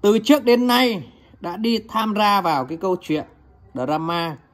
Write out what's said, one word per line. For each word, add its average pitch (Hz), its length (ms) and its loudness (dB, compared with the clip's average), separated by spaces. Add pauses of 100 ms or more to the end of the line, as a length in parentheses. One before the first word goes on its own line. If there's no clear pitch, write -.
Từ 208 180 4
trước 277 240 4
đến 240 240 2
nay 240 360 2 (380)
đã 170 160 -10
đi 226 300 0
tham 220 300 -4
gia 202 240 2
vào 156 240 0
cái 160 120 -12
câu 185 240 -2
chuyện 156 240 -4 (480)
drama. 160 640 -4 (160)